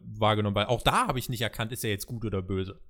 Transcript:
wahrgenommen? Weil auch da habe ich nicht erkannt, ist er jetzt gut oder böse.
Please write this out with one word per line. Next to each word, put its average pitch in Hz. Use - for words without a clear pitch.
wahrgenommen? 107
Weil 104
auch 117
da 220
habe 139
ich -
nicht 117
erkannt, 110
ist 120
er 117
jetzt 101
gut 117
oder 98
böse. 95